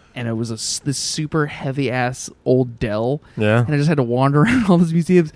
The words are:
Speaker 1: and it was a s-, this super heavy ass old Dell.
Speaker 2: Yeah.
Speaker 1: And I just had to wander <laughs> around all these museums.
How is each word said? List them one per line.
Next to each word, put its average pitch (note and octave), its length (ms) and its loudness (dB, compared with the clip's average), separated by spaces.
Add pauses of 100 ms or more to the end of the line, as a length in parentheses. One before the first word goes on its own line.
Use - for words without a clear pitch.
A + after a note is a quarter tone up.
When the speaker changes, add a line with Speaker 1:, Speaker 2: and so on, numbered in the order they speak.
(140)
Speaker 1:
and A#2+ 140 -6
it A2+ 60 -2
was A2+ 160 -4
a A2+ 40 -6
s-, - 260 -8
this C#3 180 -4
super D3+ 480 -4
heavy C#3 440 -4
ass B2+ 380 -4 (160)
old B2+ 340 0
Dell. A#2 440 -2 (160)
Speaker 2:
Yeah. G#2+ 260 4
Speaker 1:
And C#3+ 80 -2
I D3 60 0
just C#3+ 100 2
had E3 80 2
to C#3 60 0
wander C3+ 400 2
<laughs> - 0 -
around A#3+ 260 2
all F3 80 6
these E3+ 160 2
museums. E3+ 440 2